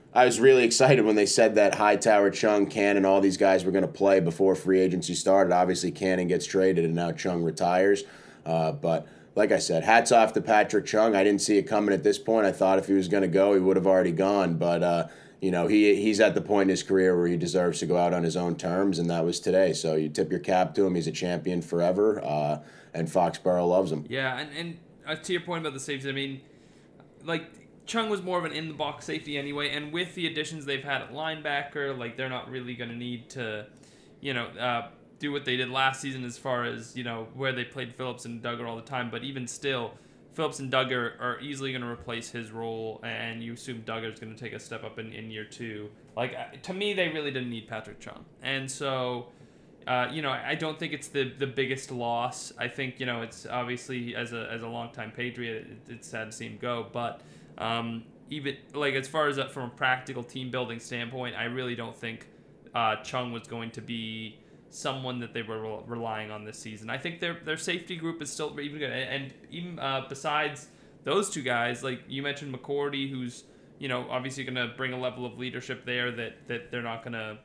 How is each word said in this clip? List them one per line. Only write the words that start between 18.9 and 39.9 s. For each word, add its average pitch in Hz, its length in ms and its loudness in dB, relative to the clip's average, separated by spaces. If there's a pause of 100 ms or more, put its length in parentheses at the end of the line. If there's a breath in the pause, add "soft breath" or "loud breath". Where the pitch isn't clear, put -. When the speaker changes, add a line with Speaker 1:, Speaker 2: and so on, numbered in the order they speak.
Speaker 1:
and 85 140 0
that 85 120 0
was 85 160 0
today. 92 320 4
So 80 220 -2
you 78 160 0
tip 82 220 -2
your 87 80 0
cap 92 340 2
to 101 140 2
him. 90 80 0
He's 82 100 0
a 82 60 -2
champion 87 500 -2
forever, 90 640 2
uh, 76 360 0 (340 loud breath)
and 82 120 0
Foxborough 87 640 2
loves 90 220 4
him. 76 180 -4
Speaker 2:
Yeah, 131 300 -4
and, 147 180 -10
and, 170 220 -10 (260)
uh, 151 160 -6
to 190 120 -4
your 170 100 0
point 170 180 -4
about 151 140 -4
the 135 40 -10
safety, 139 300 -6
I 135 40 -4
mean, 135 280 -6 (800 soft breath)
like, 165 200 -4 (420)
Chung 226 240 -2
was 196 140 -2
more 180 160 -2
of 165 60 -2
an 156 60 -6
in-the-box 151 540 -6
safety 156 320 -6
anyway, 143 320 -4
and 147 240 -6
with 175 220 -6
the 175 100 -4
additions 156 400 -6
they've 135 180 -4
had 139 200 -4
at 117 100 -14
linebacker, 147 840 -4
like, 120 220 -8
they're 131 120 -4
not 123 200 -8
really 127 240 -10
gonna 117 220 -10
need 120 340 -10
to, 107 380 -8 (540 soft breath)
you 139 120 -6
know, 117 140 -4
uh, 117 400 -4 (320)
do 147 120 -4
what 139 140 -6
they 127 100 0
did 127 140 -2
last 131 320 0
season 131 240 -8
as 120 120 -10
far 123 260 -2
as, 117 340 -8
you 127 60 -6
know, 113 320 -8
where 131 160 -2
they 123 120 -4
played 123 300 -10
Phillips 123 320 -10
and 117 160 -10
Duggar 120 260 -6
all 113 80 -8
the 113 60 -10
time, 120 300 -6
but 117 120 -8
even 135 220 -8
still, 123 480 -4 (400 soft breath)